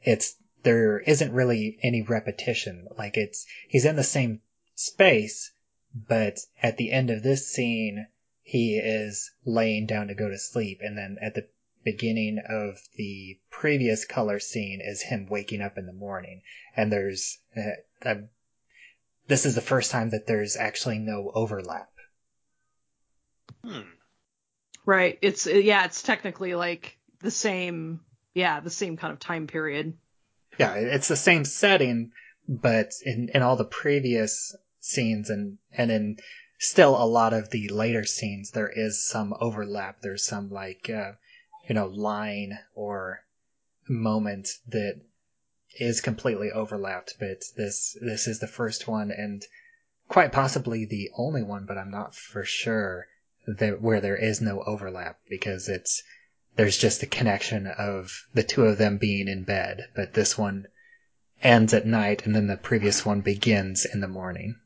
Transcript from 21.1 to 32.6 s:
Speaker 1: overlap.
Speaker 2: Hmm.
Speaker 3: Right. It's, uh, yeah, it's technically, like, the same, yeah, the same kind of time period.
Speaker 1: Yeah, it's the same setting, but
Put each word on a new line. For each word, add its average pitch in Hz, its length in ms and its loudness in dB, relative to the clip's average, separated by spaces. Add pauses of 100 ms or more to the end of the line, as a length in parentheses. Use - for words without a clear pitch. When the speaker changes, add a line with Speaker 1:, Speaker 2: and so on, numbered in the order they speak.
Speaker 1:
overlap. 98 560 -4 (1800)
Speaker 2:
Hmm. 131 160 -12 (1000)
Speaker 3:
Right. 185 380 4
It's, - 240 2
uh, - 60 0
yeah, 202 340 8
it's - 160 -6
technically, 190 540 -2
like, 175 420 -4 (220)
the 214 120 -4
same, 175 680 -4 (320)
yeah, 175 260 2
the 165 120 -10
same 165 260 -4
kind 160 160 -6
of 147 60 -14
time 160 280 -6
period. 156 460 -4 (640)
Speaker 1:
Yeah, 107 160 4
it's 120 340 0
the 160 80 2
same 160 300 4
setting, 131 640 2 (360)
but 113 440 2 (140)